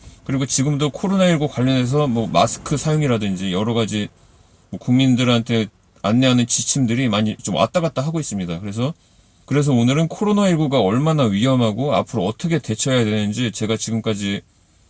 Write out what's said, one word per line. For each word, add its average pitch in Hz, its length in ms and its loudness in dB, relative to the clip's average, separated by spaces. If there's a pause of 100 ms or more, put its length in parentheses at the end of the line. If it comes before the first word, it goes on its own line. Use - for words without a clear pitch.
(240)
그리고 135 220 -2
지금도 139 460 0
코로나 190 340 0
일구 156 240 2
관련해서 131 580 0
뭐 117 200 0
마스크 98 500 0
사용이라든지 107 760 0
여러 107 220 0
가지 107 340 -2 (640)
뭐 98 100 -10
국민들한테 123 880 2 (360)
안내하는 123 440 2
지침들이 123 600 -2
많이 107 280 0
좀 95 180 -6
왔다 113 260 0
갔다 156 200 -2
하고 160 180 -4
있습니다. 90 400 -6
그래서, 107 340 -6 (520)
그래서 139 280 2
오늘은 131 340 4
코로나 202 400 0
일구가 151 320 2
얼마나 135 440 2
위험하고 117 720 0
앞으로 95 300 -2
어떻게 156 340 -2
대처해야 120 440 -2
되는지 107 480 -2
제가 110 240 -4
지금까지 107 640 -4 (480)